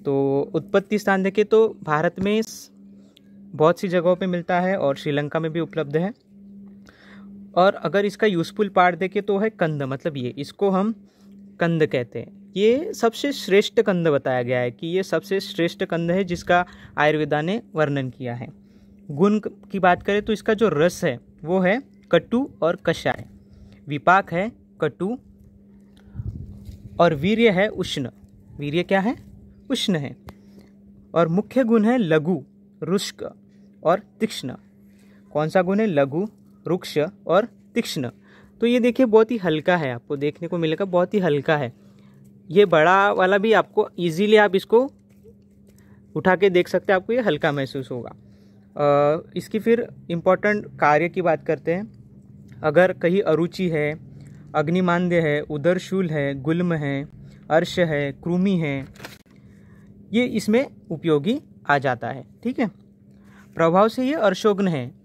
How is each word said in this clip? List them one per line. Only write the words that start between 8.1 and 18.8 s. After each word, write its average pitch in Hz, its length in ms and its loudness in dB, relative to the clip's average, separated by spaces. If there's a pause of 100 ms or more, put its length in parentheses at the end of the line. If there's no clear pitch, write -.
यूज़फुल 190 420 -2
पार्ट 180 260 4
देखें 190 280 -4
तो 202 140 -2
है 220 120 0
कंद, 160 340 -4
मतलब 135 340 -6
ये, 123 120 -6
इसको 147 400 -4
हम 196 380 -2 (520)
कंद 165 260 2
कहते 123 340 -4
हैं। - 380 -18
ये 254 360 2
सबसे 240 380 -2
श्रेष्ठ 202 500 2
कंद 180 260 0
बताया 131 360 0
गया 123 160 0
है 123 120 -2
कि - 160 -10
ये 185 160 -2
सबसे 190 360 -2
श्रेष्ठ 170 440 -4
कंद 170 280 -2
है 190 120 0
जिसका 175 420 0 (320)
आयुर्वेदा 151 440 2
ने 185 200 -4 (140)
वर्णन 143 340 -2
किया 123 260 -10
है। 120 120 -12 (640)